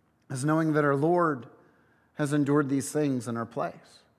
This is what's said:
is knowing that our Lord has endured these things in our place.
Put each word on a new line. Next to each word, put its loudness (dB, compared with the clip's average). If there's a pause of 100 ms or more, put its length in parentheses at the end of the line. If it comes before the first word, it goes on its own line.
(300)
is -6
knowing 2
that 2
our 2
Lord 0 (680)
has -2
endured 2
these -2
things -2
in -6
our -4
place. -10 (160)